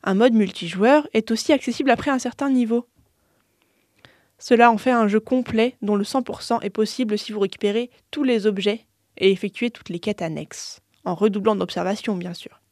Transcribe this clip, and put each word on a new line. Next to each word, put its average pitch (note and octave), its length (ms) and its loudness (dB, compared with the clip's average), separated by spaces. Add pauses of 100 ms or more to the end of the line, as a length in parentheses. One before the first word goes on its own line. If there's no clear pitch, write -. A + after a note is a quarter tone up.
Un F#3+ 100 0
mode A#3 200 4
multijoueur G#3 800 2
est A3+ 180 0
aussi A3 200 0
accessible C4+ 380 0
après A#3 220 2
un C4 80 0
certain C4+ 300 -4
niveau. A#3+ 380 0 (1500)
Cela A#3+ 320 4
en A3+ 80 2
fait B3+ 140 0
un A#3 160 4
jeu G#3+ 140 2
complet B3 600 0
dont G#3 140 0
le G3+ 80 0
cent C4 180 -2
pour - 200 -10
cent - 180 -2
est G3 100 -6
possible G#3+ 480 -2
si - 140 -8
vous G#3+ 80 -6
récupérez G3+ 500 -2 (220)
tous D4 120 -4
les A#3 220 2
objets G3+ 400 -2 (320)
et F#3+ 140 4
effectuez G#3 400 -4
toutes - 180 -20
les E3+ 100 -8
quêtes G#3 220 -6
annexes, D#3 600 -10 (240)
en F3+ 100 -4
redoublant G#3 400 2
d'observation F#3+ 600 -4
bien F3 160 -10
sûr. - 280 -20 (100)